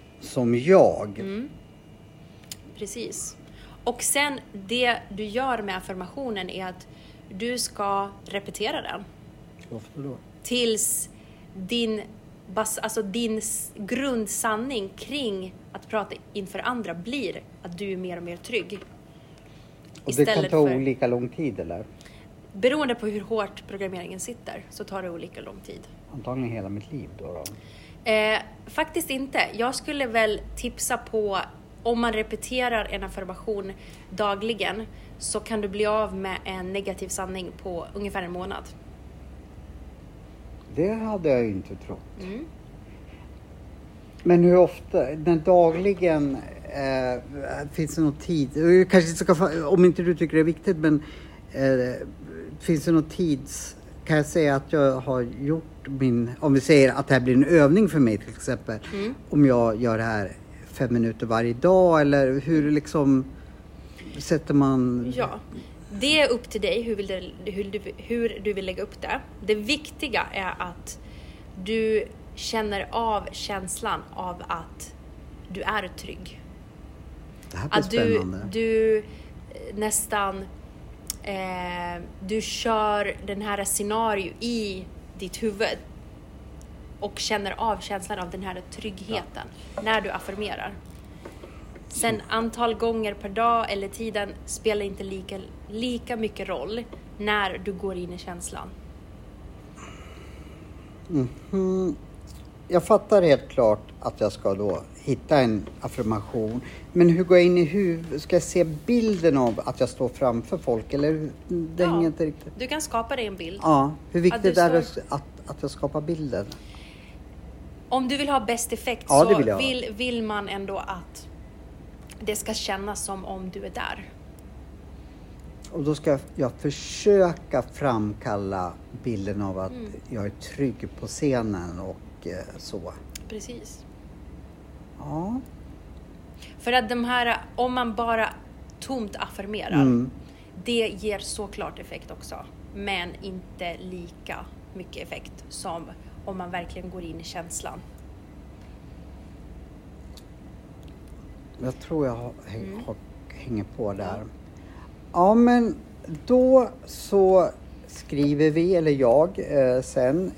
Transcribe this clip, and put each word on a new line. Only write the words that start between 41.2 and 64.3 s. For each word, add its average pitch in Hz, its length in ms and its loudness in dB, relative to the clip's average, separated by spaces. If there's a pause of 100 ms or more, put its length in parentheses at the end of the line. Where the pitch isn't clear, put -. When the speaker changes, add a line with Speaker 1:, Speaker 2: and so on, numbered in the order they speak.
Speaker 1:
jag 123 140 6
ju 113 60 0
inte 95 260 -6
trott. - 240 -12 (220)
Speaker 2:
Mm. 202 240 -10 (1800)
Speaker 1:
Men 170 200 8
hur 175 140 10
ofta, 180 400 6 (280)
när 170 100 6
dagligen, 170 1040 6 (260)
eh, 135 1080 -2
finns 156 240 -2
det 165 60 2
någon 147 140 4
tid? 147 380 0
Jag 175 360 8
kanske 175 200 8
inte 165 140 -2
ska 180 100 8
fa-, 165 300 2
om 175 220 8
inte 180 180 8
du 170 120 4
tycker 151 220 2
det 160 40 8
är - 20 10
viktigt, 165 340 2
men, 151 260 4 (480)
eh, 131 560 2 (520)
finns 160 260 2
det 170 60 4
någon 160 180 8
tids-, - 680 -2 (300)
kan 156 120 4
jag 151 80 4
säga 147 300 4
att 135 80 0 (100)
jag 143 180 6 (100)
har 127 200 0 (200)
gjort 160 220 0 (240)
min... 127 520 2
Om 147 140 4
vi 135 80 6
säger 135 320 10
att 135 140 -2
det 143 60 4
här 131 80 8
blir 127 120 4
en 131 120 10
övning 165 440 8
för 151 100 4
mig 113 180 6
till - 120 -8
exempel, 113 500 -6 (140)
Speaker 2:
Mm. 208 220 -4 (140)
Speaker 1:
om 147 160 8
jag 117 360 6
gör 113 160 4
det 110 60 2
här 107 280 0 (360)
fem 123 260 0
minuter 117 320 2
varje 117 280 2
dag, 175 480 8
eller 139 380 6
hur 151 320 4
liksom 139 540 4 (920)
sätter 151 360 0